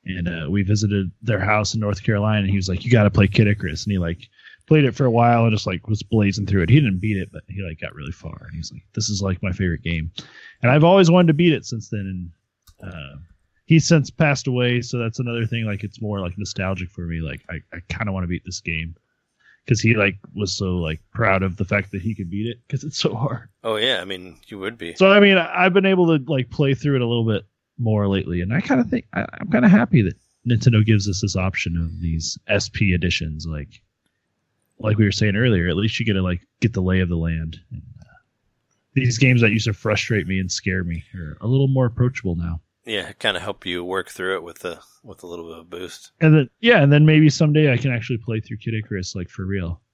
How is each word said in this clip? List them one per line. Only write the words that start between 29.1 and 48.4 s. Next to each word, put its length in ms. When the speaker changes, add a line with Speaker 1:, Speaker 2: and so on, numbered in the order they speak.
Speaker 1:
I, 200
I'm 180
kinda 160
happy 360
that 120
Nintendo 380
gives 240
us 120
this 140
option 420
of 220
these 380
S 220
P 240
editions. 520
Like, 360
like 180
we 80
were 60
saying 240
earlier, 320
at 80
least 240
you 60
get 80
to, 80
like, 180
get 120
the 80
lay 200
of 80
the 80
land. 420
And, 100
uh, 60
these 240
games 240
that 100
used 140
to 80
frustrate 540
me 120
and 120
scare 340
me 180
are 280
a 60
little 200
more 200
approachable 480
now. 260
Speaker 2:
Yeah, 280
kinda 280
help 240
you 180
work 260
through 260
it 80
with 200
a, 160
with 180
a 60
little 220
bit 100
of 100
boost. 420
Speaker 1:
And 120
then, 160
yeah, 200
and 100
then 140
maybe 240
someday 420
I 60
can 140
actually 280
play 200
through 180